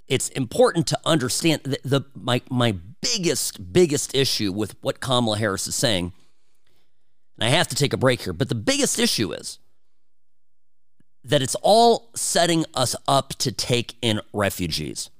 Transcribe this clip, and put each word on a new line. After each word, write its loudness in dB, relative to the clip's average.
it's -2
important 2
to -2
understand 0
that -6
the, 2
my, -2
my 0
biggest, -4
biggest 2
issue 0
with -6
what -6
Kamala 2
Harris -2
is -6
saying, 0
and -6
I 0
have 2
to -10
take 0
a 0
break 2
here, -6
but -2
the -4
biggest 0
issue 0
is -12
that 2
it's -2
all 4
setting 2
us 0
up 2
to -2
take -2
in 0
refugees. -4